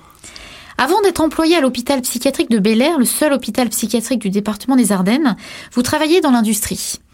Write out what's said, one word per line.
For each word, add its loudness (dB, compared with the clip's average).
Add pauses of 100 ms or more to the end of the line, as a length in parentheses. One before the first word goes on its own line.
(800)
Avant 2
d'être 2
employé 2
à 2
l'hôpital 0
psychiatrique -2
de 2
Bel-Air, 2
le 2
seul 0
hôpital -2
psychiatrique -4
du -4
département -2
des 4
Ardennes, 2 (360)
vous 0
travaillez 2
dans 2
l'industrie. 0 (140)